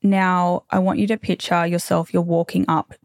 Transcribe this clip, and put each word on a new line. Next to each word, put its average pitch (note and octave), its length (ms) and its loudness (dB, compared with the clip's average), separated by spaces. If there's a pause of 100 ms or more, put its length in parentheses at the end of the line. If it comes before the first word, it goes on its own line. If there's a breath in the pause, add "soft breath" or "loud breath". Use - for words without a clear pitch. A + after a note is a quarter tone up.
Now, F#3 640 2
I - 100 0
want F#3 200 0
you G#3 80 0
to A3 100 -2
picture F3 480 -2
yourself, F3 480 -2
you're F3+ 80 2
walking E3+ 460 0
up - 260 -2 (100)